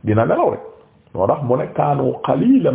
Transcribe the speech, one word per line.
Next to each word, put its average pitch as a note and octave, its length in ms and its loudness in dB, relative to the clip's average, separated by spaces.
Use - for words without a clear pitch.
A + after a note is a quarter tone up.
Dina G#2+ 220 2
nelaw D4+ 240 2
rek. - 100 -8
Moo F#2+ 120 0
tax D3+ 160 0
mu B2 140 0
ne, A#2+ 180 -4
"Kaanu C#3+ 380 -2
qaliilan E3 520 2